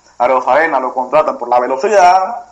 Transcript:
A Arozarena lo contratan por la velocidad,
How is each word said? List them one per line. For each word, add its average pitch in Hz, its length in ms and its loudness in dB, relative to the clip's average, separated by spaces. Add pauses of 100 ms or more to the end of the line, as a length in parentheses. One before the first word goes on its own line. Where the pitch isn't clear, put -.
(180)
A 120 60 0
Arozarena 131 560 0
lo 127 120 -6
contratan 127 460 -2
por 120 100 -10
la 123 100 0
velocidad, 185 920 0